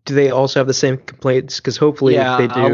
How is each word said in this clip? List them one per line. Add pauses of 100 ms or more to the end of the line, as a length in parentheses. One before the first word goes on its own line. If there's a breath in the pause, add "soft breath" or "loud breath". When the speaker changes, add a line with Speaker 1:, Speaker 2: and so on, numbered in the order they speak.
Speaker 1:
do
they
also
have
the
same
complaints?
'Cause
hopefully
Speaker 2:
Yeah,
Speaker 1:
they
do.
Speaker 2:
a